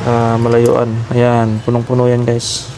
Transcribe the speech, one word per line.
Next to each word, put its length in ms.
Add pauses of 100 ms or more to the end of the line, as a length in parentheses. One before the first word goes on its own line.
ah, 320
malayuan. 560 (240)
Ayan, 480
punong-puno 400
yan, 240
guys. 500